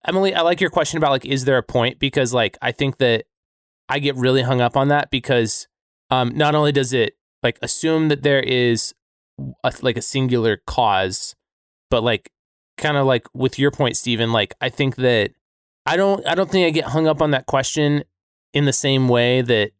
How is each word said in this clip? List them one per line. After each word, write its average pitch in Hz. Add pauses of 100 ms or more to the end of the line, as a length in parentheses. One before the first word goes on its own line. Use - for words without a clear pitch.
Emily, 185
I 175
like 170
your 175
question 165
about, 151
like, 135
is 135
there 135
a 120
point? 120
Because, 131
like, 113
I 123
think 135
that 117 (640)
I 139
get 139
really 127
hung 123
up 120
on 139
that 143
because, 120 (420)
um, 123
not 147
only 147
does 135
it, 117 (240)
like, 120
assume 160
that 139
there 139
is 123 (720)
a, 127
like, 123
a 113
singular 123 (100)
cause, 95 (540)
but, 117
like, 117 (460)
kinda 147
like 131
with 131
your 139
point, 131
Stephen, 117
like, 107
I 127
think 135
that 120 (540)
I 151
don't, 196
I 165
don't 190
think 185
I 160
get 156
hung 156
up 156
on 151
that 131
question 147 (500)
in 143
the 143
same 135
way 123
that 113